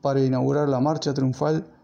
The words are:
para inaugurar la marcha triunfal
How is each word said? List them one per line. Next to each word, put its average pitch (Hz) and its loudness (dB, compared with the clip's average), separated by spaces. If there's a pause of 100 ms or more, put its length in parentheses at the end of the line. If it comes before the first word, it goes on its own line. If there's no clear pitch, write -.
para 135 2
inaugurar 131 0
la 135 0
marcha 151 0
triunfal 143 -2 (160)